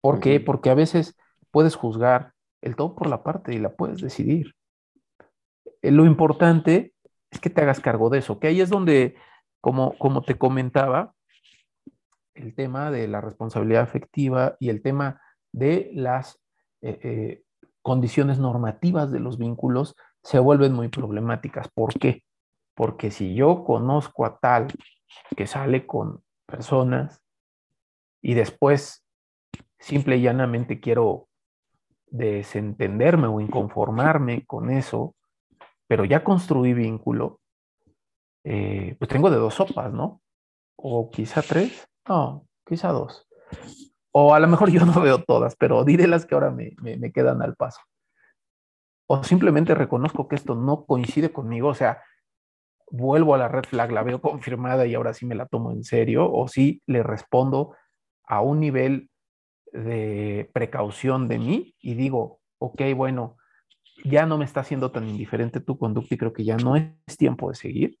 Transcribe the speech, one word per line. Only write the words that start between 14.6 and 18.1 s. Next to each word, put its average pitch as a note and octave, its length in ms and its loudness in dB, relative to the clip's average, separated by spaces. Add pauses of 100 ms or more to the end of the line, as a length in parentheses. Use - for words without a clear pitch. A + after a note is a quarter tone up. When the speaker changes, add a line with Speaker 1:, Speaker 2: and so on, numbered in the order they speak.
Speaker 1:
y B2+ 80 -4
el G#2 140 -4
tema C3+ 380 -4 (320)
de D#3 420 -2
las, C3 460 -6 (400)
eh, G#2 220 -12
eh, A2+ 400 -8 (400)
condiciones C3 560 0